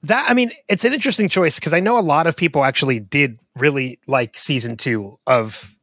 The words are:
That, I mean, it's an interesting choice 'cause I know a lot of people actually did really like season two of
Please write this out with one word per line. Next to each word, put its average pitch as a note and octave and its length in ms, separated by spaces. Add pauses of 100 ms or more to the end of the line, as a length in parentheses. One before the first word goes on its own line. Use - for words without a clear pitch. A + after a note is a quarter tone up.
That, A3+ 260
I B3 60
mean, A#3+ 160 (180)
it's G3+ 160
an B3+ 80
interesting A3+ 340
choice F3 320
'cause D#3 140
I E3+ 60
know A3 180
a A3+ 40
lot E3 260
of E3 100
people D#3 260
actually C3 360
did A#2 400 (180)
really C3 480
like B2+ 320
season A#2+ 400
two G#2+ 480
of A#2 580